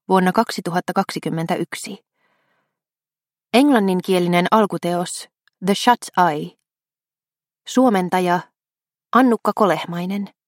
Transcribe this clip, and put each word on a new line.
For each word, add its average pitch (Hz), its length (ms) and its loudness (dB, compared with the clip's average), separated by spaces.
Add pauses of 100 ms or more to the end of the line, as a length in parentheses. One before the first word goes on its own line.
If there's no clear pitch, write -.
vuonna 185 240 2
kaksituhatta 180 640 -2
kaksikymmentäyksi. 165 1120 -6 (1500)
Englanninkielinen 185 960 2
alkuteos 175 800 -2 (360)
The 196 100 2
Shut 190 540 2
Eye. 156 280 -8 (1080)
Suomentaja 185 720 2 (760)
Annukka 233 400 2
Kolehmainen. 185 760 -2 (180)